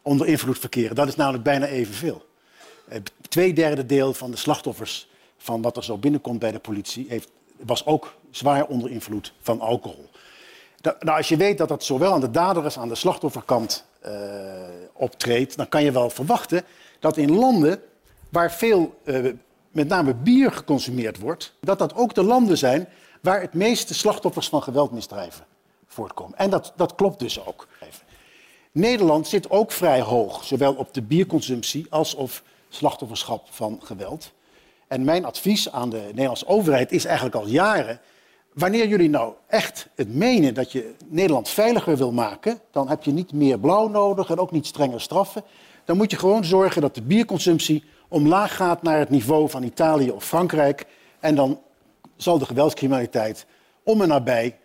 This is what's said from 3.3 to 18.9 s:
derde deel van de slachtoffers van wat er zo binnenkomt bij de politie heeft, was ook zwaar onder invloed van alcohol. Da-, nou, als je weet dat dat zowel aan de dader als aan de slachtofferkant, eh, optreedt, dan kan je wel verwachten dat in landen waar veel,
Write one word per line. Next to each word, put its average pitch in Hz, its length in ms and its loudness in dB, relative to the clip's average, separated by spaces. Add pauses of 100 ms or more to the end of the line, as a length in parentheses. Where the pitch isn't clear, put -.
derde 147 320 0
deel 135 280 2
van 123 180 -10
de 113 60 -10
slachtoffers - 720 -6 (280)
van 117 240 -6
wat 120 160 -2
er 120 60 -10
zo 110 140 -8
binnenkomt 131 420 -2
bij 110 120 -2
de 107 80 -10
politie 107 500 -10
heeft, 117 200 -10 (280)
was 117 280 -6
ook 151 300 -2 (160)
zwaar 143 340 0
onder 123 260 -4
invloed 107 500 -10
van 113 180 -2
alcohol. - 500 -6 (760)
Da-, - 140 0
nou, 160 180 0
als 156 100 -2
je 156 100 2
weet 202 200 2
dat 160 100 0
dat 147 160 -4
zowel 160 300 2
aan 156 60 2
de 127 120 -2
dader 170 320 2
als 147 140 -6
aan 120 100 -8
de 117 80 -6
slachtofferkant, 131 920 -2 (140)
eh, - 140 -12 (800)
optreedt, 127 640 -2
dan 143 120 -6
kan 151 140 2
je 143 80 4
wel 123 180 2
verwachten 175 540 -2 (360)
dat 156 180 0
in 151 180 4
landen 202 460 4 (480)
waar 170 220 2
veel, 196 520 2